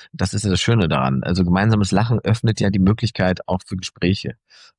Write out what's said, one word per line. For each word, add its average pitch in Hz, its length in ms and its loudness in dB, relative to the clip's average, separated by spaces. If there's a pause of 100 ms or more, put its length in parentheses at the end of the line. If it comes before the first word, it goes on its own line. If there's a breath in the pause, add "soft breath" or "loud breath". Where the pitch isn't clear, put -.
(120)
Das 92 200 -4
ist 104 120 -4
ja 101 60 0
das 87 100 2
Schöne 113 260 2
daran. 67 380 -2
Also 90 200 0
gemeinsames 98 460 2
Lachen 113 300 2
öffnet 110 400 0
ja 101 100 2
die 98 80 0
Möglichkeit 92 720 0
auch 92 180 -2
für - 80 -10
Gespräche. - 640 -4 (420 loud breath)